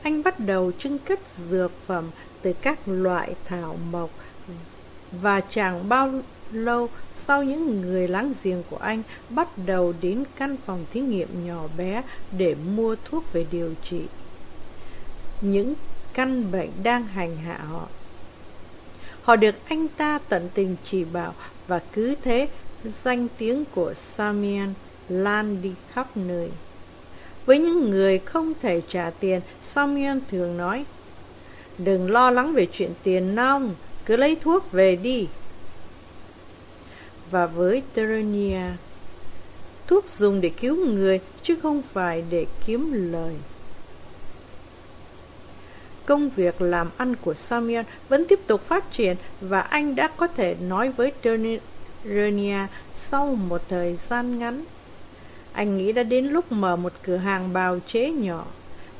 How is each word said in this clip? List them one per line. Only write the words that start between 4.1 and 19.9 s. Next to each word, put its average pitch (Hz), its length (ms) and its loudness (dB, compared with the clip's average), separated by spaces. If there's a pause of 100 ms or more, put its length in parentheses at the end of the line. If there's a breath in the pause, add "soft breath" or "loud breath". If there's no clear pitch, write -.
và 202 180 6
chẳng 190 480 0
bao 262 340 4 (300)
lâu 240 360 2 (260 loud breath)
sau, 277 300 4
những 277 360 0
người 180 280 2
láng 220 240 0 (100)
giềng 180 280 0
của - 60 -8
anh 220 260 -2 (260 loud breath)
bắt 320 200 0 (180)
đầu 180 340 2
đến 202 240 0 (120)
căn 277 200 -4 (100)
phòng 180 260 -4
thí 233 80 -2
nghiệm 185 460 -2
nhỏ 170 160 -6 (140)
bé 185 260 -2 (360 loud breath)
để 175 160 4 (220)
mua 220 280 2
thuốc - 280 -2
về 165 180 2
điều 170 200 -2 (140)
trị 170 180 -2 (1400 loud breath)
những 202 340 2 (400)
căn 254 380 0
bệnh 185 180 -2 (120)
đang 233 240 2
hành 180 300 -4
hạ 170 240 -6 (100)
họ. 165 160 -6 (1400 loud breath)
Họ 233 140 10
được 214 180 6 (140)
anh 311 200 0
ta 302 300 0 (100)